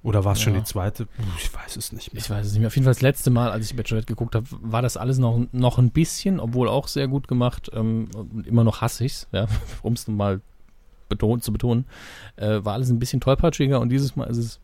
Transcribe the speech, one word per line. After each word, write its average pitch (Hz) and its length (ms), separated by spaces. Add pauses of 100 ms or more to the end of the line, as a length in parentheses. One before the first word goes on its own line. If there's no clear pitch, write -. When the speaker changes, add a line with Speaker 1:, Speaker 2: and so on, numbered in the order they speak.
Speaker 1:
Oder 104 240
war's 98 160
schon 107 120
Speaker 2:
Ja. 98 60
Speaker 1:
die 110 60
zweite? 104 400
Puh, - 180 (140)
ich - 160
weiß - 240
es - 140
nicht - 220
mehr. 107 80
Speaker 2:
Ich - 80
weiß 104 180
es 101 60
nicht 107 80
mehr. 113 60
Auf - 80
jeden 135 100
Fall 131 80
das - 80
letzte 131 280
Mal, 120 220
als 110 140
ich - 60
die 131 60
Bachelorette 110 300
geguckt 113 260
hab, 113 160
war 113 320
das 123 160
alles 127 220
noch, 117 200 (120)
noch 123 260
ein 123 140
bisschen, - 480
obwohl 120 280
auch 123 200
sehr 139 200
gut 135 200
gemacht, 123 460
ähm, 110 420
und 110 320
immer 117 160
noch 113 180
hasse 117 240
ich's, - 260
ja, 98 160 (180)
<laughs> - 180
um's 113 240
mal 101 340 (680)
beton-, 113 320
zu - 100
betonen, 120 340 (520)
äh, 107 260
war 104 100
alles 127 160
ein 120 100
bisschen 123 200
tollpatschiger 135 600
und 120 100
dieses 135 260
Mal 139 100
ist 117 120
es 117 260